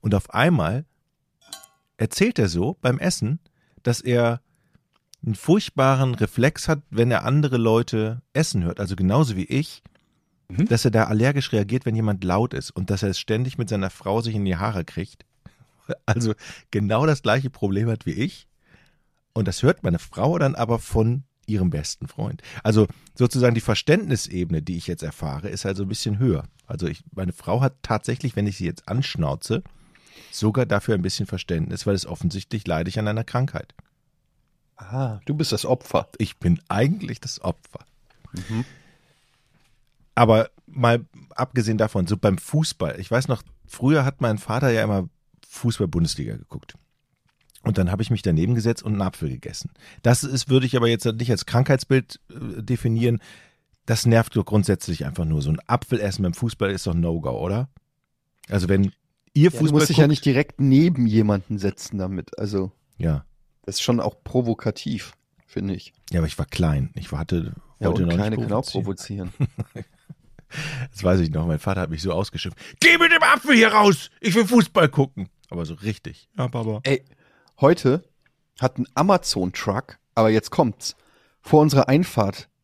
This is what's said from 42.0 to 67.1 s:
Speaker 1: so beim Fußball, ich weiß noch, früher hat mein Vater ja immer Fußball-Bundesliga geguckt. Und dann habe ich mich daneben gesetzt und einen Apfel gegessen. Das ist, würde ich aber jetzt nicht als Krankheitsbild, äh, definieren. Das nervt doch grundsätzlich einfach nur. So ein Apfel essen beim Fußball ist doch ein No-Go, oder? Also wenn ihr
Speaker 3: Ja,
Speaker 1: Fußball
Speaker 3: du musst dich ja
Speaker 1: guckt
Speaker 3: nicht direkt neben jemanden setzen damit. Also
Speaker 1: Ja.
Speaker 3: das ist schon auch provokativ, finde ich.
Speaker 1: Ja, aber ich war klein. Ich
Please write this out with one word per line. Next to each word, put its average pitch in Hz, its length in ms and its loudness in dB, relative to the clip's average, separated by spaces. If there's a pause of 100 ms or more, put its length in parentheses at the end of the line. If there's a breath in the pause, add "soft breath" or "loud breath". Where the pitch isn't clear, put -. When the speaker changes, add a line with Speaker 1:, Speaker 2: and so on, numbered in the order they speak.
Speaker 1:
so 101 100 0
beim 95 220 2
Fußball, - 600 -4
ich 95 100 -10
weiß 123 180 0
noch, 127 140 -2 (240)
früher 139 380 0
hat 139 160 -4
mein 110 180 0
Vater 123 320 0
ja 113 140 2
immer 98 240 0 (400)
Fußball-Bundesliga 82 880 -2
geguckt. - 380 -18 (880)
Und 110 160 -2
dann 90 120 2
habe 98 120 -2
ich - 80 -4
mich 110 120 0
daneben 90 320 2
gesetzt 117 280 0
und 107 100 -4
einen 101 100 -2
Apfel 92 260 -4
gegessen. - 420 -12 (320 soft breath)
Das 120 220 4
ist, 131 240 -4
würde 127 180 4
ich 127 100 0
aber 120 120 4
jetzt 117 160 0
nicht 113 260 -2
als 104 160 0
Krankheitsbild, 131 760 0 (100)
äh, 110 320 -12
definieren. 117 580 0 (640 soft breath)
Das 117 200 0
nervt 113 300 4
doch - 80 2
grundsätzlich 92 600 0
einfach 76 220 -4
nur. 76 160 0
So 69 80 -2
ein 78 160 0
Apfel - 340 -2
essen 101 220 -2
beim 87 120 0
Fußball 113 360 -2
ist 95 160 -4
doch 87 80 -2
ein 85 60 0
No-Go, 82 380 -2
oder? 104 300 -4 (800)
Also 90 200 0
wenn 98 240 2 (420)
ihr 147 100 6
Speaker 3:
Ja, 180 60 8
Speaker 1:
Fußball 156 180 0
Speaker 3:
du 147 60 2
musst 151 160 4
dich 147 80 2
ja 156 60 8
Speaker 1:
guckt 143 60 6
Speaker 3:
nicht 147 140 0
direkt 139 360 2
neben 139 460 6
jemanden 107 520 2
setzen 98 400 -4
damit. 92 400 -6
Also 101 340 -4 (240)
Speaker 1:
Ja. 78 280 -2 (420)
Speaker 3:
das 98 100 -8
ist - 60 -4
schon 120 180 0
auch - 240 -4
provokativ, 117 880 -4 (340)
finde 98 280 -6
ich. - 180 -14 (180)
Speaker 1:
Ja, 87 100 0
aber 80 60 0
ich - 120 -8
war 73 80 -4
klein. 76 480 0
Ich - 180 -10